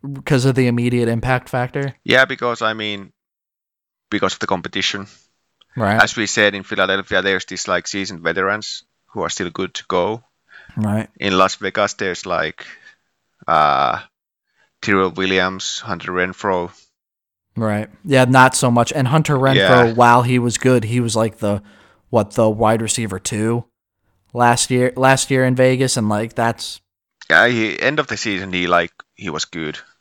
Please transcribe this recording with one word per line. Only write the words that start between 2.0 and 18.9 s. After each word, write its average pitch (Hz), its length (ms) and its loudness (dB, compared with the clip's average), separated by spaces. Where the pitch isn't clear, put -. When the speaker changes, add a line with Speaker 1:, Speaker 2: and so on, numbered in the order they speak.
Speaker 2:
Yeah, 131 220 6
because, 120 360 -4
I 110 120 -2
mean, 104 380 -10
because 98 240 -2
of - 40 -18
the - 80 -6
competition. 95 600 -4
Speaker 1:
Right. 107 240 0
Speaker 2:
As - 160 2
we 110 100 -2
said, 104 280 2
in 98 80 -10
Philadelphia, 98 600 -2
there's 95 240 -2
these, - 200 -10
like, 90 220 -2
seasoned 95 320 -8
veterans 95 640 -4
who 104 160 -8
are 82 80 -4
still 87 200 -6
good 92 240 -8
to - 140 -12
go. 98 340 -2
Speaker 1:
Right. 107 320 -2
Speaker 2:
In 95 180 -2
Las 95 200 2
Vegas, 101 380 -4
there's, 92 300 -6
like, 82 400 -6
uh, 73 520 2
Tyrell 95 280 2
Williams, 95 680 -2
Hunter 92 320 -10
Renfrow. 90 580 -4
Speaker 1:
Right. 107 320 -4
Yeah, 131 220 2
not 127 280 6
so 131 160 2
much. 120 220 2